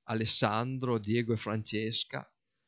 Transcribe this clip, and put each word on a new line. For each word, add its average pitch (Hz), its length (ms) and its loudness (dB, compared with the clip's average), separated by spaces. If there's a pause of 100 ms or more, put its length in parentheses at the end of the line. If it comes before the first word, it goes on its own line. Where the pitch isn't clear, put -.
Alessandro, 117 960 2
Diego 113 320 0
e 110 60 2
Francesca, 110 920 -4 (380)